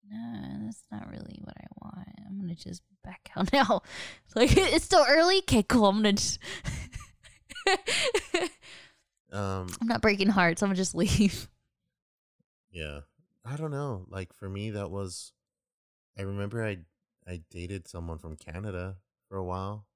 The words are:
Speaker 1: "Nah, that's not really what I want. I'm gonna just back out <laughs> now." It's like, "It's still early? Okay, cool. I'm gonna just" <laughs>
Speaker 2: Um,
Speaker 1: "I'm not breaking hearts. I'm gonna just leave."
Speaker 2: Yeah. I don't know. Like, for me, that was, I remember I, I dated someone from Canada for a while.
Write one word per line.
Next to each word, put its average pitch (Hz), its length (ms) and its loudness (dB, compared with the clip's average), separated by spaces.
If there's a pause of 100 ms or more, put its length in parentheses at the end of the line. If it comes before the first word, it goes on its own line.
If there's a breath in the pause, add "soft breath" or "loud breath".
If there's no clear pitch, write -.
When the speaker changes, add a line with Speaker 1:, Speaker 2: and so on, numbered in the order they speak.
Speaker 1:
"Nah, 208 580 -10
that's 220 260 -12
not - 180 -10
really - 320 -14
what - 160 -14
I - 80 -18 (160)
want. - 260 -16 (200)
I'm 196 100 -10
gonna 175 160 -6
just 180 280 -12 (200)
back - 320 -18
out - 180 -2
<laughs> - 0 -
now." 226 280 4 (460 loud breath)
It's - 100 -8
like, 247 200 8
"It's 330 280 4
still 330 240 8
early? 339 300 6
Okay, 247 260 4
cool. 220 220 6
I'm 196 100 6
gonna 214 160 4
just" - 320 0
<laughs> - 40 -10 (2750 loud breath)
Speaker 2:
Um, 95 380 -4 (120)
Speaker 1:
"I'm 226 80 -2
not 226 120 -2
breaking 202 280 4
hearts. 175 340 4
I'm 196 60 2
gonna 190 80 0
just 185 180 -2
leave." - 540 2 (1200)
Speaker 2:
Yeah. 76 300 -8 (440)
I 131 120 -10
don't 156 140 -6
know. 139 380 -6
Like, 95 260 -10
for 98 140 -14
me, 101 220 -6
that 101 200 -6
was, 95 420 -10 (880)
I 98 40 -8
remember 101 440 -6
I, 101 120 -4 (480)
I 90 240 -10
dated 87 380 -10
someone 82 300 -10
from 80 180 -14
Canada 92 600 -10 (320)
for 98 100 -8
a 92 60 -6
while. 95 520 -6